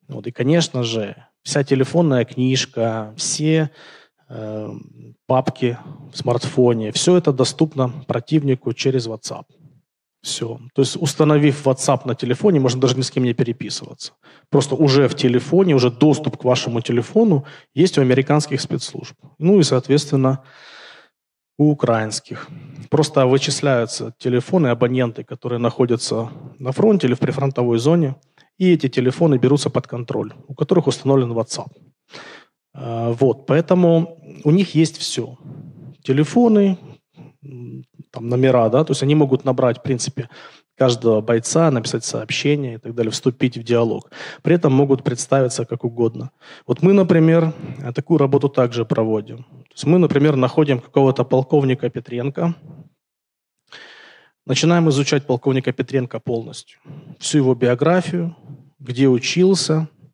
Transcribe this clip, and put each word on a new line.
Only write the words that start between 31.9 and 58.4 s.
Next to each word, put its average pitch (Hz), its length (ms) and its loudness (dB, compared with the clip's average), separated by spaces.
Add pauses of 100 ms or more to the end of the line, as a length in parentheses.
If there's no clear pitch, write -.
Э, 117 440 -6
вот, 127 280 2
поэтому 170 720 2 (240)
у 147 80 2
них 180 240 2
есть 156 220 2
все. - 400 -8 (640)
Телефоны, 196 760 2 (640)
м, 127 400 -16 (280)
там, 117 180 -10
номера, 123 400 2
да, 135 140 4
то 160 80 -4
есть 135 120 -2
они 147 120 2
могут 135 300 2
набрать, 127 340 0
в - 20 -20
принципе, 127 480 -6 (480)
каждого 117 440 2
бойца, 117 500 0
написать 117 320 -4
сообщение 127 720 -4
и - 20 -16
так 117 160 -14
далее, 113 180 -2
вступить 123 460 -2
в 117 60 -12
диалог. 117 480 -2 (320)
При 170 120 4
этом 156 180 2
могут 135 300 2
представиться 127 640 -2
как - 180 -8
угодно. 120 460 -4 (380)
Вот - 160 -2
мы, 190 100 6
например, 165 600 4 (280)
э, 120 120 -8
такую 151 260 0
работу 139 300 2
также 120 360 0
проводим. 110 520 -2
То - 380 -20
есть - 100 -12
мы, 165 120 4
например, 147 380 2
находим 131 440 2
какого-то 135 440 2
полковника 131 640 0
Петренко, 135 640 -6 (1900)
начинаем 160 440 2
изучать 139 360 0
полковника 131 460 -2
Петренко 123 480 -4
полностью. 117 600 -8 (400)
Всю - 180 -2
его 131 180 4
биографию, 165 800 0 (440)